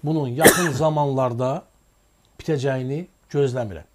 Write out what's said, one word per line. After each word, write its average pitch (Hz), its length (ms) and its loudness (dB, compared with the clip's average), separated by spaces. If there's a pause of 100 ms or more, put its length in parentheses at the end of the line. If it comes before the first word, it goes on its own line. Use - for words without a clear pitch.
bunun 147 300 0
yaxın 160 420 4
<coughs> 135 60 -2
zamanlarda 131 680 0 (880)
bitəcəyini 135 640 -2 (260)
gözləmirəm. 123 640 -2